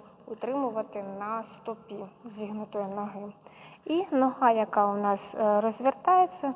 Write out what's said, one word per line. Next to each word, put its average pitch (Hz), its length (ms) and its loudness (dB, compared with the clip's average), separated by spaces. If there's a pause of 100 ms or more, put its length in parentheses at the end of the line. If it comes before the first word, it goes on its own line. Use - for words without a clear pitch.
(280)
утримувати 220 760 -4 (160)
на 220 240 -6
стопі 220 640 -12 (200)
зігнутої 208 600 -8
ноги. 202 480 -8 (520)
І 339 260 0
нога, 262 400 4
яка 214 340 2
у 202 120 0
нас, 202 380 2
е, 208 260 4
розвертається, 262 960 2